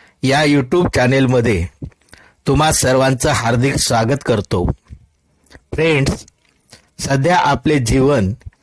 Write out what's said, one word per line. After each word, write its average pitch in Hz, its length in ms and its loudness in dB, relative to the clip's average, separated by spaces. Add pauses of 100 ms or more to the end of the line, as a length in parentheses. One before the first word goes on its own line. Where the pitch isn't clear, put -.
(240)
या 135 200 2
YouTube 147 520 0
चॅनेलमध्ये 123 720 2 (800)
तुम्हा 147 240 2
सर्वांचं 131 580 0
हार्दिक 120 460 0
स्वागत 120 500 -2
करतो. 98 460 -2 (800)
फ्रेंड्स, 156 760 -2 (720)
सध्या 139 380 0
आपले 147 420 0
जीवन 131 540 0 (300)